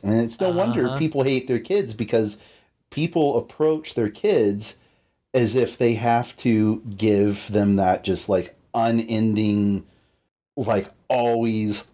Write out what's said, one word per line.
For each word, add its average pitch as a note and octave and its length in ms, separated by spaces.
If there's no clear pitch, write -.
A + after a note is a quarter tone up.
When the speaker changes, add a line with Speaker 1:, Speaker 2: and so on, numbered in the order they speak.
Speaker 1:
And G2+ 100
it's A#2 260
no F#3+ 100
wonder F#3 360
Speaker 2:
Uh-huh. C3 140
Speaker 1:
people D3+ 240
hate C3 240
their B2 100
kids, D#3 340
because A2 460
people D3+ 460
approach D#3 580
their A2+ 140
kids G#2+ 680
as A#2+ 220
if A#2 200
they A#2+ 180
have A#2 420
to A2 440
give G#2 540
them G2+ 240
that F#2 300
just, F#2 240
like, F#2+ 260
unending, G#2 800
like, G#2+ 340
always A2+ 840